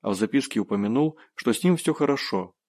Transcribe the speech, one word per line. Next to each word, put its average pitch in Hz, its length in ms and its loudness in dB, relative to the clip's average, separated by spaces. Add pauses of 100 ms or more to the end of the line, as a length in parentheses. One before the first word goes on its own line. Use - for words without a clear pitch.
а 107 60 0
в - 20 0
записке 110 460 0
упомянул, 110 580 0 (160)
что - 180 0
с - 120 -2
ним 180 140 4
все 160 180 0
хорошо, 135 600 -2 (140)